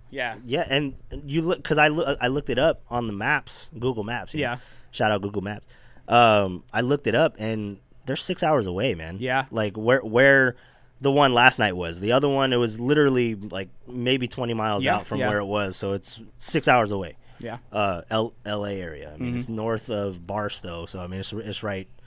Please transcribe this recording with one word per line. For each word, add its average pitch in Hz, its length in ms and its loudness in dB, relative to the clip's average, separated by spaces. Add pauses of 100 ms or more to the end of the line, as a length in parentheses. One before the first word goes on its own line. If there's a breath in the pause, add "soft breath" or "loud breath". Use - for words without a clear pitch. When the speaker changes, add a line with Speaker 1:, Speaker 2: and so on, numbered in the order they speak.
(100)
Speaker 1:
yeah. 120 340 -6
Speaker 2:
Yeah, 131 240 -2
and 135 260 0 (320)
you 147 140 0
look, 160 240 -2
'cause 151 140 2
I 151 100 8
loo-, 151 320 0
I 123 80 0
looked 135 220 -2
it 117 80 0
up 151 320 2
on 120 160 -2
the 110 80 -4
maps, 127 640 -4
Google 113 260 -2
Maps, 110 300 -8
you 156 80 -4
know. 123 100 -2
Speaker 1:
Yeah. 123 40 -6 (340 soft breath)
Speaker 2:
Shout 110 200 2
out 104 120 0
Google 101 200 -4
Maps. 101 240 -8 (400 soft breath)
Um, 107 680 4
I 113 100 0
looked 135 240 0
it 107 80 2
up, 151 240 2
and 107 400 -6 (260)
they're 131 120 -4
six - 260 -4
hours 147 240 2
away, 98 280 -2
man. 82 260 -8
Speaker 1:
Yeah. 127 300 -2
Speaker 2:
Like, 107 280 -2
where, 120 220 4
where 131 560 4 (440 soft breath)
the 139 100 2
one 139 220 6
last 123 260 8
night 101 180 2
was. 85 220 -6
The 104 140 0
other 139 160 4
one, 135 240 2
it 123 60 2
was 113 200 0
literally, 127 580 4
like, 98 340 -8 (180)
maybe 123 400 -2
twenty 120 260 -4
miles 107 300 0
Speaker 1:
Yeah, - 120 2
Speaker 2:
out 98 100 -6
from - 140 -4
Speaker 1:
yeah. 123 100 0
Speaker 2:
where 104 80 0
it 101 80 -2
was, 98 300 -2
so 98 180 -4
it's - 260 -10 (160)
six - 320 -2
hours 117 220 4
away. 95 260 -6 (220 soft breath)
Speaker 1:
Yeah. 117 200 -12 (140)
Speaker 2:
Uh, 98 360 0
L-, 113 260 0 (120)
L 104 180 -4
A 101 80 -4
area. 78 400 -10
I 76 60 -18
mean, 123 120 -6
Speaker 1:
Mm-hmm. 123 60 -4
Speaker 2:
it's 123 120 -6
north 113 420 -4
of 98 360 -4
Barstow, 98 600 -6
so, 92 140 -10
I 87 80 -10
mean, 95 120 -8
it's, - 120 -8
it's 104 320 -8
right, 98 240 -6 (180)